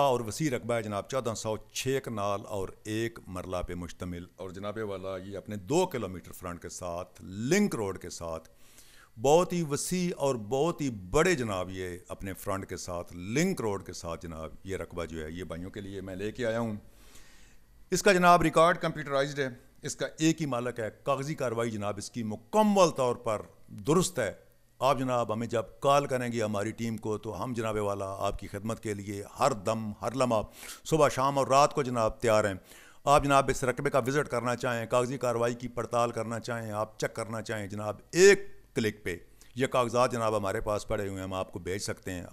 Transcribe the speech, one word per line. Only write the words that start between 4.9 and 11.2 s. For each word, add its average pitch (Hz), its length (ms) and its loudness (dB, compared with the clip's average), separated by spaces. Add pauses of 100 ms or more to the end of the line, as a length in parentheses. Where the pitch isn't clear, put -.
ये 95 180 -10
अपने 104 220 -10 (120)
दो 175 160 4
किलोमीटर 92 460 -6
फ्रंट 87 300 -10
के 87 80 -12
साथ, 90 520 -8
लिंक 131 540 2
रोड 98 220 -4
के 90 120 -14
साथ, 82 400 -10 (680)
बहुत 165 360 6
ही 175 100 0
वसी 151 380 -2 (180)
और 139 180 0 (140)
बहुत 151 300 0
ही 139 80 -2 (260)
बड़े 170 200 4